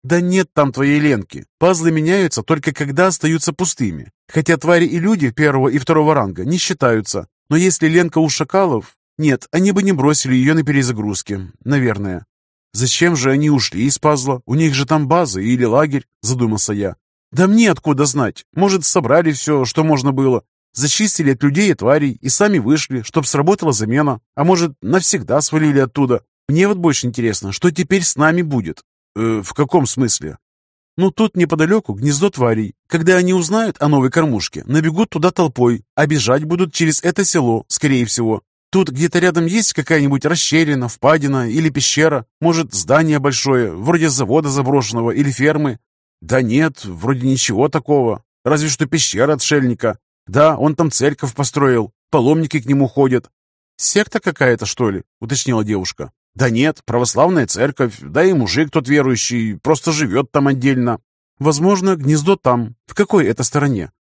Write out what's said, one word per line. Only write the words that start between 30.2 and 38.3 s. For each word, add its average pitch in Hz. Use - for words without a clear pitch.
"Ну, 185
тут 220
неподалеку 170
гнездо 143
тварей. 110
Когда 170
они 180
узнают 190
о 147
новой 135
кормушке, 131
набегут 160
туда 170
толпой, 123
а 151
бежать 143
будут 175
через 156
это 180
село, 120
скорее 131
всего. 110